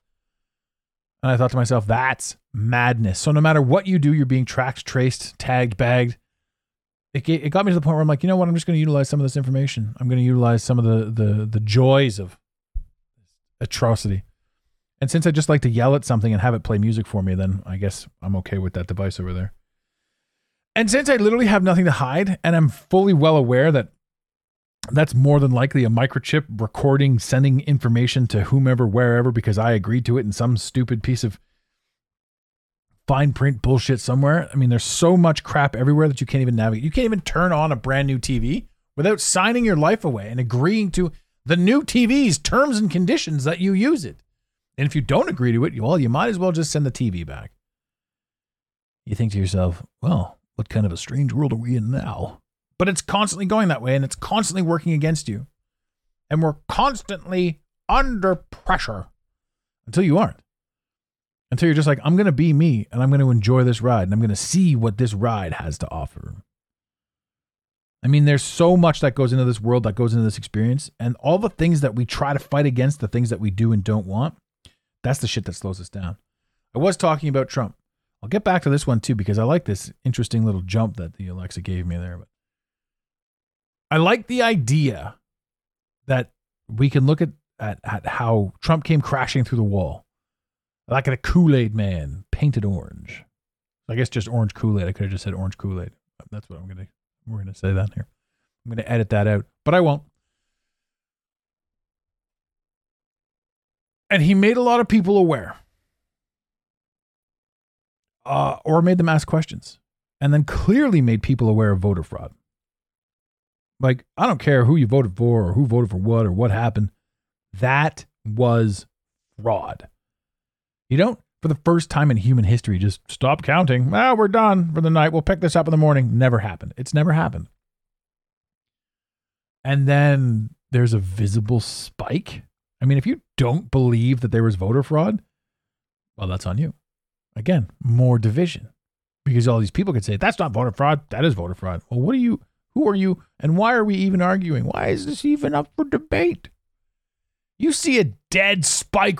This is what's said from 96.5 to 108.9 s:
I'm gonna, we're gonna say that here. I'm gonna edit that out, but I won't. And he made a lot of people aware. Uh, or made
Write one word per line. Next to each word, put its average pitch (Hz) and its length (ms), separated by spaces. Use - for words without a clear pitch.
I'm 90 80
gonna, 95 220
we're 110 120
gonna 95 160
say 95 200
that 95 200
here. - 140
I'm 120 60
gonna 110 180
edit 113 220
that 104 180
out, 104 160
but 151 100
I 185 60
won't. 147 220
And 185 140
he 185 120
made 208 220
a 247 60
lot 240 180
of 233 80
people 202 300
aware. 151 380
Uh, - 380
or 160 160
made 180 160